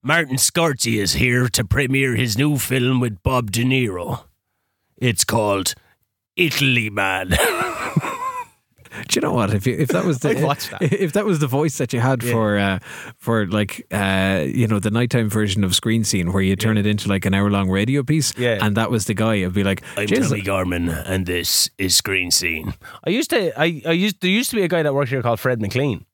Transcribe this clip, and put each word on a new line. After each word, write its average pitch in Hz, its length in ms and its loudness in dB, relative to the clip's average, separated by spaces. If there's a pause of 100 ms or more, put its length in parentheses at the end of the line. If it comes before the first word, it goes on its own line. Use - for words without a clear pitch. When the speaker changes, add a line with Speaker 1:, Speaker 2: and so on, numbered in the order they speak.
Speaker 1:
Martin 147 340 2
Scorsese 127 640 0
is 95 120 0
here 123 380 2
to 120 140 0
premiere 135 520 0
his 113 200 0
new 143 220 2
film 127 400 0
with 117 240 -2
Bob 123 300 0
De 113 100 -2
Niro. 120 640 0 (720)
It's 120 280 0
called 104 500 0 (640)
Italy 131 540 0
Man. 95 400 -2
<laughs> 92 80 2 (1700)
Speaker 2:
Do - 60 -2
you - 80 0
know - 100 -2
what? 107 220 0
If 101 120 -2
you, 123 120 0
if 135 100 0
that - 160 0
was 151 140 0
the 147 120 0
Speaker 1:
<laughs> 147 60 0
I'd 135 60 0
watch 143 260 -2
that. 104 140 -6
Speaker 2:
if 185 320 0
that 208 100 0
was 185 140 0
the 143 80 0
voice 139 320 0
that 131 160 -4
you 117 60 0
had 127 220 2
Speaker 1:
Yeah. 120 100 0
Speaker 2:
for, 107 260 2
uh, 98 200 0 (380)
for, 110 300 0
like, 104 440 -2
uh, 95 560 2
you 117 220 2
know, 107 100 2
the 104 120 0
nighttime 117 400 2
version 104 340 2
of 92 100 0
Screen 113 300 2
Scene, 90 280 0
where 98 100 2
you 95 140 4
turn 110 200 2
Speaker 1:
Yeah. 104 40 4
Speaker 2:
it 98 60 2
into, 104 220 0
like, 98 160 0
an 98 80 2
hour 101 180 2
long 98 200 2
radio 120 320 0
piece, 147 340 0
Speaker 1:
Yeah. 120 240 0
Speaker 2:
and 104 160 0
that 113 140 0
was 107 160 0
the 110 80 -2
guy, 107 300 0
I'd 90 100 -2
be 101 100 2
like, 95 180 0 (140)
Speaker 1:
I'm 104 100 -4
Speaker 2:
"Jesus." 214 220 2
Speaker 1:
Tommy 104 140 -2
Gorman, 90 480 -2
and 92 340 -4
this 87 540 0
is 95 180 0
Screen 92 340 0
Scene. 82 440 -2 (300)
I 151 60 -2
used 254 200 0
to, 180 280 0
I, 160 280 0
I 165 60 0
used, 185 280 0
there 185 100 0
used 226 200 0
to 240 60 -4
be 202 60 2
a 175 60 0
guy 170 140 0
that 147 120 0
worked 139 160 0
here 131 120 -2
called 117 180 0
Fred 123 220 0
McLean. 113 520 -2